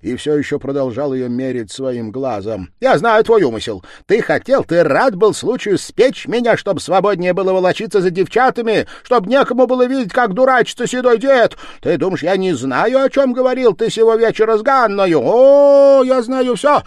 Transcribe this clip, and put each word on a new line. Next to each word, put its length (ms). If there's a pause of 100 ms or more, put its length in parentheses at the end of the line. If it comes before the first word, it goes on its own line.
и 160
всё 200
ещё 220
продолжал 560
её 140
мерить 440
своим 380
глазом. 580 (120)
Я 180
знаю 260
твой 180
умысел. 400 (240)
Ты 160
хотел, 420
ты 180
рад 340
был 180
случаю 440
спечь 500
меня, 280
чтоб 240
свободнее 520
было 200
волочиться 480
за 100
девчатами, 760 (160)
чтоб 240
некому 400
было 200
видеть, 260
как 220
дурачится 520
седой 320
дед. 380 (240)
Ты 160
думаешь, 260
я 140
не 160
знаю, 500
о 60
чём 240
говорил 420
ты 160
сего 240
вечера 440
с 40
Ганною? 600
О, 840
я 180
знаю 340
всё. 300